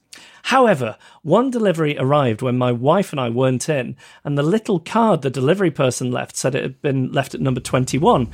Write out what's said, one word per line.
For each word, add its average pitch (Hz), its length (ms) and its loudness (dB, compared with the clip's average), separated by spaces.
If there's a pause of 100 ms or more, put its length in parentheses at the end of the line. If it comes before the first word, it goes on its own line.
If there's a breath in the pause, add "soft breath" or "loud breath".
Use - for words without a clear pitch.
(440 loud breath)
However, 190 520 2 (280 loud breath)
one 220 280 2
delivery 165 480 0
arrived 135 420 2
when 127 160 0
my 127 140 0
wife 143 400 0
and 143 80 -6
I 123 100 -2
weren't 127 380 0
in, 135 280 -4 (280 loud breath)
and 143 140 -4
the 143 60 0
little 196 360 0
card 208 440 0
the 139 80 0
delivery 156 400 0
person 127 400 -2
left 123 260 -8
said 131 180 -2
it 135 80 -2
had - 200 -8
been 135 280 -2
left 135 220 -4
at - 80 -6
number 135 180 0
twenty-one, 135 760 0